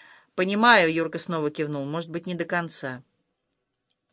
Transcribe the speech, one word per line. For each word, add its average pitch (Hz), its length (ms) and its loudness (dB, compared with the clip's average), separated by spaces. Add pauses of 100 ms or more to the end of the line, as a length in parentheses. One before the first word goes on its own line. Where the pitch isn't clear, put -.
(360)
«Понимаю», — 196 580 4
Юрка 165 240 -2
снова 160 320 -2
кивнул, — 147 380 -4
«может 165 240 -8
быть, 170 160 -8
не 180 80 -6
до 165 100 -6
конца». 160 560 -6 (1120)